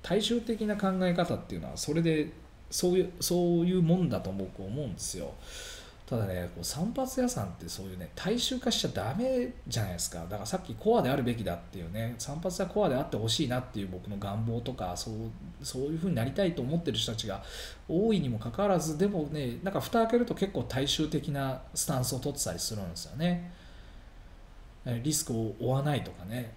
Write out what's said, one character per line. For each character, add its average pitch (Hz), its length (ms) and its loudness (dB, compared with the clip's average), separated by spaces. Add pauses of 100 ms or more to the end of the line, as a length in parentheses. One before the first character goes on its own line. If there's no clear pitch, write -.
大 214 200 4
衆 233 180 4
的 226 260 0
な 208 100 2
考 190 160 2 (100)
え 180 120 4
方 170 200 2
っ - 40 -2
て - 160 -8
い 85 40 -4
う - 20 -4
の 65 100 -8
は 73 60 -8
そ - 160 -2
れ 165 100 4
で、 156 300 4 (380)
そ 180 220 4
う - 20 6
い 185 80 6
う、 175 180 0
そ 175 400 4
う 170 60 6
い 180 80 6
う 185 80 6
も 165 140 8
ん 175 120 4
だ 98 120 2
と 95 120 -4
僕 98 300 -4
思 117 200 -4
う 135 40 -2
ん 90 80 -4
で - 40 -10
す - 200 -6
よ。 71 160 -6 (720)
た 120 120 0
だ 107 80 2
ね、 90 280 -2
こ 85 60 -10
う 85 40 -6
散 185 300 -2
髪 262 220 0
屋 254 100 2
さ 127 180 0
ん - 20 -2
っ 87 60 -6
て - 140 -12
そ 95 180 -8
う - 20 -6
い 92 80 -8
う 90 40 -8
ね、 85 160 -8
大 220 240 0
衆 247 220 0
化 240 100 2
し - 100 2
ち - 40 0
ゃ 143 40 2
ダ 110 260 -2
メ 247 400 0 (120)
じ - 140 0
ゃ 104 40 2
な 90 60 -2
い - 40 -4
で 85 40 -6
す - 120 -2
か。 85 140 -8
だ 95 120 -6
か - 20 -4
ら 98 80 -6
さ 185 120 -2
っ - 40 -4
き 113 120 -8
コ 226 240 4
ア 180 40 4
で 127 60 4
あ 139 80 4
る 135 60 2
べ 117 120 2
き 113 80 -4
だ 87 120 0
っ 87 40 -6
て - 200 -12
い 85 40 -6
う 82 80 -6
ね、 113 280 -4
散 147 240 -6
髪 185 120 -2
屋 190 120 0
コ 208 180 2
ア 160 60 4
で 123 40 4
あ 131 60 2
っ 151 80 -2
て - 80 -2
ほ - 100 0
し 139 200 2
い - 20 -2
な 123 120 2
っ - 80 -8
て 107 120 -6
い 98 40 -2
う 92 60 -6
僕 90 200 -8
の 101 80 -4
願 101 260 -2
望 117 160 0
と 123 140 -4
か、 90 240 -4
そ - 120 -6
う、 110 40 -6 (480)
そ 131 160 -6
う 131 60 0
い 156 100 0
う 160 40 -2
ふ 165 60 -2
う 196 60 2
に 147 40 2
な 113 80 2
り 131 100 0
た 202 120 2
い 165 100 2
と 135 60 -2
思 135 160 0
っ 170 60 0
て 135 100 0
る 113 60 0
人 113 120 0
た 110 60 -4
ち 113 100 -4
が 95 160 -4 (460)
多 202 240 4
い 185 80 6
に 139 80 0
も 113 100 0
か 131 120 -4
か 190 120 0
わ 208 60 4
ら 185 100 6
ず、 151 200 0
で 196 80 6
も 170 260 0
ね、 123 300 -2
な 190 80 0
ん 196 40 -6
か 139 60 2
蓋 226 220 4
開 226 100 4
け 240 60 6
る 240 80 4
と 240 80 -2
結 - 180 0
構 - 120 0
大 135 220 0
衆 151 220 2
的 151 200 0
な 135 340 -2 (120)
ス - 120 0
タ 135 120 2
ン 127 60 2
ス 135 100 0
を 127 40 0
取 139 160 -2
っ - 40 -6
て - 60 0
た 87 80 0
り 85 60 -4
す - 180 -2
る 101 60 -2
ん 87 80 -4
で 85 60 -8
す - 100 -8
よ - 100 -10
ね。 175 340 2 (1500)
リ 151 80 2
ス - 140 0
ク 127 80 -4
を 113 260 0
負 117 100 0
わ 135 140 4
な 147 140 2
い 95 80 0
と 80 60 -8
か 87 160 -12
ね。 117 300 -6